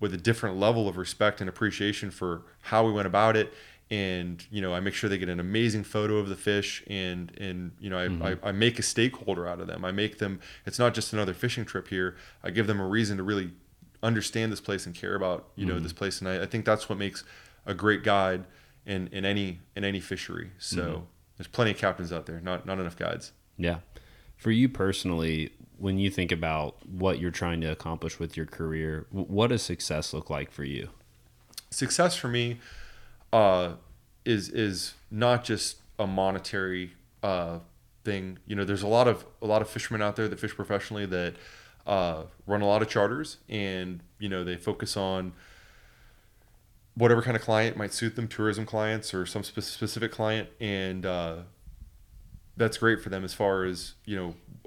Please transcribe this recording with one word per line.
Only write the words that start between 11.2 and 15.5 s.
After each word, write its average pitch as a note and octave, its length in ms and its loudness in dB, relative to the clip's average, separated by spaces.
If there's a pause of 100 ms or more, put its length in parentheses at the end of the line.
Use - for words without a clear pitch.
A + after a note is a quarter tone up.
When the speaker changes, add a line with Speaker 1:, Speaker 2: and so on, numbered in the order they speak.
Speaker 1:
fishing A#2 300 -2
trip F#2+ 240 -6
here. F#2 300 -2 (260)
I F#2 60 -6
give G2+ 180 2
them G#2 140 2
a F#2+ 60 0
reason G#2 300 2
to F#2+ 60 -2
really F#2+ 280 -2 (500)
understand A2 500 0
this G2+ 100 -6
place G2 240 -4
and F2 80 -10
care F#2+ 220 -4
about, F#2 400 -2